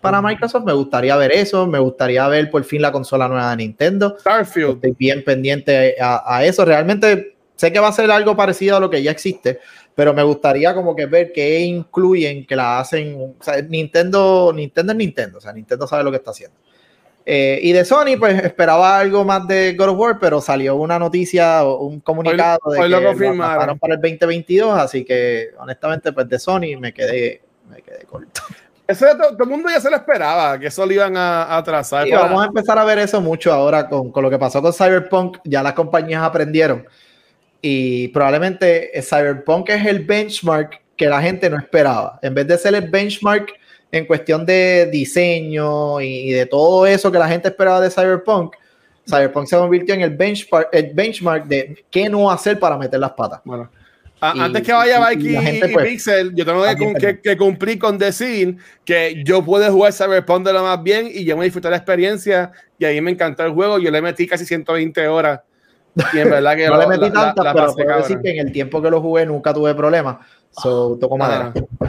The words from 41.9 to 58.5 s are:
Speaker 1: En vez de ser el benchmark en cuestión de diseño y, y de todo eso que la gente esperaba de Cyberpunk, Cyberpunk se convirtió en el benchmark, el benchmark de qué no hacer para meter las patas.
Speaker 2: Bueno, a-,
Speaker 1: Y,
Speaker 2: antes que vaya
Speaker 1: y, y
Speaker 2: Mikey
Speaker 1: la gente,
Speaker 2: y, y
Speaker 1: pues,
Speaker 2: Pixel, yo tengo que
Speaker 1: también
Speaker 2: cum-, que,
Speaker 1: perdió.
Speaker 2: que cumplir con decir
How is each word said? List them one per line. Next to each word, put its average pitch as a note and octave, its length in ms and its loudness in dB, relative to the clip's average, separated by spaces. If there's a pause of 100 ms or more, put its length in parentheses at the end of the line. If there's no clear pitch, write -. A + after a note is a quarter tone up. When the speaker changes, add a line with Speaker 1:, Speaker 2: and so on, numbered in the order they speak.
Speaker 1:
En C3+ 140 -4
vez C#3+ 120 -2
de F3 100 4
ser G3 180 0
el F3+ 140 -4
benchmark G#3 600 -2 (400)
en D#3+ 140 -4
cuestión D#3+ 400 -2
de F3+ 460 4
diseño D3+ 1120 -2
y, C3 280 -8
y - 40 0
de B2+ 120 2
todo E3 400 4
eso G3 260 4
que F3+ 60 2
la E3 100 4
gente F3 200 -2
esperaba F#3+ 340 2
de F#3 80 2
Cyberpunk, F#3 640 0 (540)
Cyberpunk C#3 400 0
se F3 100 2
convirtió F3+ 380 2
en F#3+ 60 -2
el E3 100 0
benchmark, F3+ 600 0
el D3+ 220 2
benchmark E3+ 520 -2
de C#3 440 -6
qué G3 200 0
no G3+ 200 2
hacer G#3 300 0
para D#3+ 180 0
meter C3+ 220 -4
las C3+ 120 -4
patas. - 340 -8
Speaker 2:
Bueno, B2 240 -12 (520)
a-, D#3 140 0
Speaker 1:
Y, - 40 -4
Speaker 2:
antes F#3 240 -2
que A#3 100 -2
vaya A#3+ 240 4
Speaker 1:
y, - 0 -
y - 20 4 (180)
Speaker 2:
Mikey D3 160 -4
Speaker 1:
la - 80 0
gente, - 260 0
Speaker 2:
y, - 20 2
y - 40 -4
Speaker 1:
pues, E3+ 140 4
Speaker 2:
Pixel, G3 480 0
yo E3+ 100 0
tengo F3 160 0
que G3 80 2
Speaker 1:
también F#3+ 240 -2
Speaker 2:
cum-, G3 80 -2
que, G3 120 0
Speaker 1:
perdió. G3 80 -10 (100)
Speaker 2:
que F#3+ 60 0
cumplir G3 420 0
con G#3 180 -2
decir G3 600 -2 (260)